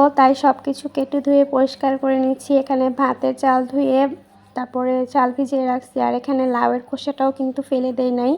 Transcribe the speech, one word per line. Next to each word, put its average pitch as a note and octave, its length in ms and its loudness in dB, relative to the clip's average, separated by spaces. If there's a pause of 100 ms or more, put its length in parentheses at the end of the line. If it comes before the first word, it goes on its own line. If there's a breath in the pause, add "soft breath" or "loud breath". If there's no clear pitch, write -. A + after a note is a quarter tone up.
(160)
তাই C4+ 200 6
সব C4+ 280 2
কিছু C#4 260 -6
কেটে C#4 320 -4
ধুয়ে C#4+ 240 4
পরিষ্কার C4+ 520 0
করে C4+ 220 0
নিচ্ছি। C4 380 -2
এখানে C4 280 0 (120)
ভাতের C4 380 -2
চাল C4 300 0
ধুয়ে C4+ 340 0 (560)
তারপরে B3+ 380 -4 (140)
চাল B3+ 260 2
ভিজিয়ে C4 320 -2
রাখছি। B3+ 340 -4
আর A#3+ 160 0
এখানে C4 320 -2
লাউয়ের A#3+ 380 0
খোসাটাও C4+ 460 -4
কিন্তু C4 300 -4
ফেলে B3+ 320 -2
দেই B3+ 180 -2
নাই। B3 260 0